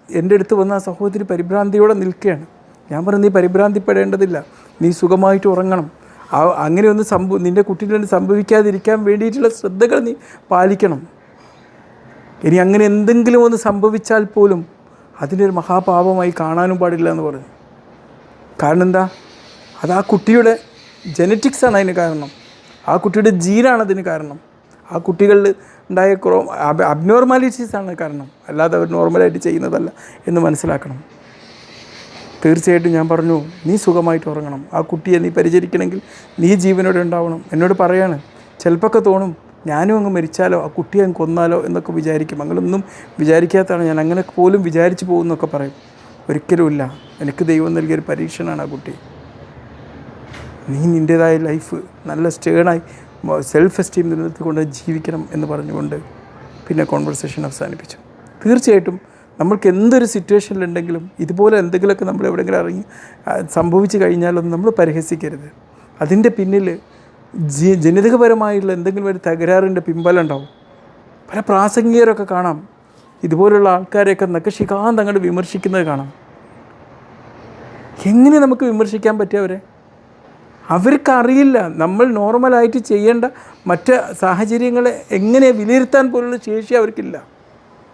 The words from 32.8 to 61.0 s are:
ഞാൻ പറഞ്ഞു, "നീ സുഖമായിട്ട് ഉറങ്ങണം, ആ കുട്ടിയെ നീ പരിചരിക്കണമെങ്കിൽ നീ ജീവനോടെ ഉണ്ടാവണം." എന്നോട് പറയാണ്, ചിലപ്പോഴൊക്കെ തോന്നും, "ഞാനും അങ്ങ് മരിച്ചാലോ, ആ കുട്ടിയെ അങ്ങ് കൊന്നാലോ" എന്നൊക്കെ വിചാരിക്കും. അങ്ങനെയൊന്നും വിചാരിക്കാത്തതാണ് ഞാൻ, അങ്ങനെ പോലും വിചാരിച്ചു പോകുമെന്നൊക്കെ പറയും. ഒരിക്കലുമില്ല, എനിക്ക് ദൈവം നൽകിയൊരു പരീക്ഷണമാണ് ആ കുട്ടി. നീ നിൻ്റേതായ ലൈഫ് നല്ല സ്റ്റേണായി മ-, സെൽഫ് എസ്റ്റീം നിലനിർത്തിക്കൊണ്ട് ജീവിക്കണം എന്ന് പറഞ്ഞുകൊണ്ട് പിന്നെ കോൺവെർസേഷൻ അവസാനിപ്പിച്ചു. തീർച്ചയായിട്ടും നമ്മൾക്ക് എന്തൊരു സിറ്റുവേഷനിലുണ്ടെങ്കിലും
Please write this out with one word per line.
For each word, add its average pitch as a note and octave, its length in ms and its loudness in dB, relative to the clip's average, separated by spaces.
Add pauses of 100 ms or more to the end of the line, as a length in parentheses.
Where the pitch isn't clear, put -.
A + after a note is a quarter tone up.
ഞാൻ D#3+ 180 0
പറഞ്ഞു, E3 320 0 (240)
"നീ F3 100 0
സുഖമായിട്ട് E3+ 540 0
ഉറങ്ങണം, D3 440 -10
ആ D#3+ 80 -2
കുട്ടിയെ E3+ 380 -2
നീ F3 100 -4
പരിചരിക്കണമെങ്കിൽ F3 720 0 (380)
നീ F3 160 4
ജീവനോടെ F#3 440 2
ഉണ്ടാവണം." E3+ 540 -4
എന്നോട് F3 260 2
പറയാണ്, F3+ 420 0 (380)
ചിലപ്പോഴൊക്കെ G3 400 2
തോന്നും, F#3+ 360 0 (320)
"ഞാനും E3+ 300 0
അങ്ങ് G3+ 120 -2
മരിച്ചാലോ, F3 540 -2
ആ D3+ 40 -8
കുട്ടിയെ F3 360 -2
അങ്ങ് F#3 120 -2
കൊന്നാലോ" E3+ 500 -2
എന്നൊക്കെ F3 260 -6
വിചാരിക്കും. D#3 500 -6
അങ്ങനെയൊന്നും F3+ 420 -4 (360)
വിചാരിക്കാത്തതാണ് E3+ 640 2
ഞാൻ, D#3+ 160 -2
അങ്ങനെ E3+ 240 -2 (120)
പോലും F#3 280 4
വിചാരിച്ചു E3+ 420 0
പോകുമെന്നൊക്കെ E3+ 480 -2
പറയും. C#3 400 -10 (360)
ഒരിക്കലുമില്ല, D3 640 -2 (280)
എനിക്ക് C#3+ 240 -4
ദൈവം D#3+ 280 0
നൽകിയൊരു D#3+ 360 -4
പരീക്ഷണമാണ് D#3+ 520 -8
ആ D3 40 -8
കുട്ടി. C#3+ 280 -14 (1800)
നീ C#3 160 -2
നിൻ്റേതായ E3 520 2
ലൈഫ് D#3 380 -6 (300)
നല്ല D#3 240 -4
സ്റ്റേണായി E3 520 0 (440)
മ-, D#3 160 -4
സെൽഫ് E3 400 0
എസ്റ്റീം F3 280 -2
നിലനിർത്തിക്കൊണ്ട് D#3+ 520 -4
ജീവിക്കണം D#3+ 720 -8
എന്ന് D3+ 160 -4
പറഞ്ഞുകൊണ്ട് D3 480 -8 (720)
പിന്നെ D#3+ 160 0
കോൺവെർസേഷൻ D3 640 -6
അവസാനിപ്പിച്ചു. - 520 -12 (480)
തീർച്ചയായിട്ടും G3+ 540 2 (400)
നമ്മൾക്ക് G3+ 300 2
എന്തൊരു A#3 360 4
സിറ്റുവേഷനിലുണ്ടെങ്കിലും F3+ 1120 -4